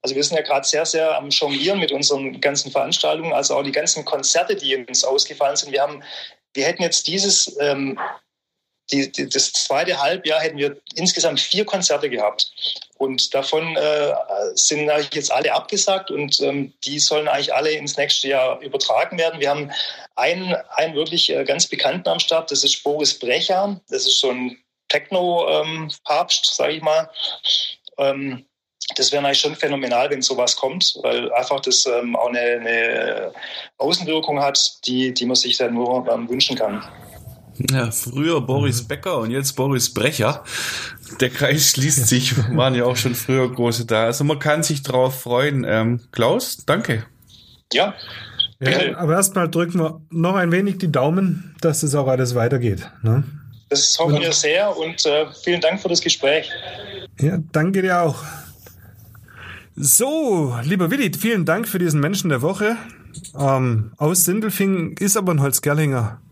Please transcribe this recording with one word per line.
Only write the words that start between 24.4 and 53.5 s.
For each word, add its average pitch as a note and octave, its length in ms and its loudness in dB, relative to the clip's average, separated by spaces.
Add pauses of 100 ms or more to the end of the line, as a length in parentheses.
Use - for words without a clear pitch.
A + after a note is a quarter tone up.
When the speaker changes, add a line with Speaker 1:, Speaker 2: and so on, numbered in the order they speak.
Speaker 1:
Techno, F3 640 0
ähm, D#3 420 -2 (140)
Papst, - 500 2
sag D#3+ 140 0
ich D#3 120 -4
mal. D#3+ 280 2 (880)
Ähm, C#3 480 -2 (500)
das - 160 2
wäre C#3+ 100 0
natürlich C#3 200 2
schon D3+ 140 0
phänomenal, C3+ 540 0
wenn C#3 120 -2
sowas B2 340 2
kommt, - 480 0
weil A#2+ 300 0
einfach B2+ 260 0
das, - 260 2
ähm, A#2+ 300 0
auch A#2 140 2
eine, A#2+ 100 -2
eine A2+ 920 -2 (460)
Außenwirkung D#3 640 -2
hat, C#3 460 0
die, B2+ 280 0
die B2 120 -2
man B2 100 -2
sich B2 220 0
dann A#2+ 160 0
nur, A#2+ 380 -2
ähm, A#2 180 -4
wünschen C3 280 -2
kann. G#2 240 -4 (920)
Speaker 2:
Ja, B2 200 0
früher C#3+ 480 -2
Boris C3 440 -2
Speaker 3:
Mhm. - 40 -14
Speaker 2:
Becker D#3+ 300 -4
und A2+ 140 -2
jetzt C3+ 240 -2
Boris C3+ 380 0
Brecher. A2+ 500 0 (760)
Der B2+ 120 2
Kreis D3+ 400 2
schließt C3+ 360 2
sich, B2 300 4
Speaker 3:
<laughs> A#2+ 180 2
Speaker 2:
waren B2+ 200 4
ja A#2+ 100 2
auch B2 100 2
schon A#2+ 200 0
früher C3 360 2
große A#2+ 340 0
da. A2+ 200 4
Also B2+ 180 0
man D3 160 2
kann D3+ 240 2
sich C#3+ 200 -2
drauf C3 380 2
freuen. C3 460 0
Ähm, A2+ 340 2 (100)
Klaus, D#3 540 0
danke. C3 400 0 (680)
Speaker 1:
Ja. F3 200 2 (640)
Speaker 3:
Ja, C3 120 0
Speaker 1:
Bitte. C3+ 260 0
Speaker 3:
aber D#3+ 160 2
erstmal F#3+ 360 2
drücken F3 300 0
wir D#3+ 300 -2
noch E3+ 260 2
ein F3 160 2
wenig F#3+ 280 2
die E3+ 120 0
Daumen, D#3+ 720 2
dass D#3 200 2
das C#3+ 120 0
auch C#3 140 4
alles B2+ 260 2
weitergeht, A#2+ 560 2 (140)
ne? A2+ 200 4 (460)